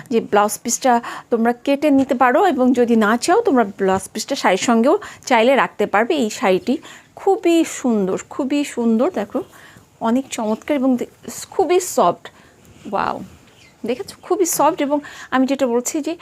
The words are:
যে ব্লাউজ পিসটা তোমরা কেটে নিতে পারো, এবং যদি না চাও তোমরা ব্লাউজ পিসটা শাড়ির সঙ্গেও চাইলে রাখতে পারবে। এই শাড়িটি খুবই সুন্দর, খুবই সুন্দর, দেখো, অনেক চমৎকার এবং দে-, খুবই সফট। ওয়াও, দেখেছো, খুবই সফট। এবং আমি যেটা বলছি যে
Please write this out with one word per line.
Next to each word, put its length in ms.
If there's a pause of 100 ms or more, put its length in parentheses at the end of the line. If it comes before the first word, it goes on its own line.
যে 100
ব্লাউজ 440
পিসটা 380 (280)
তোমরা 240
কেটে 360
নিতে 260
পারো, 300
এবং 280
যদি 220
না 220
চাও 240
তোমরা 220
ব্লাউজ 500
পিসটা 220
শাড়ির 220
সঙ্গেও 420 (260)
চাইলে 300
রাখতে 300
পারবে। 300
এই 140
শাড়িটি 480 (380)
খুবই 500
সুন্দর, 520 (120)
খুবই 340
সুন্দর, 480
দেখো, 320 (560)
অনেক 300
চমৎকার 480
এবং 200
দে-, 80 (460)
খুবই 280
সফট। 500 (640)
ওয়াও, 260 (680)
দেখেছো, 360
খুবই 240
সফট। 360
এবং 180 (320)
আমি 160
যেটা 200
বলছি 340
যে 200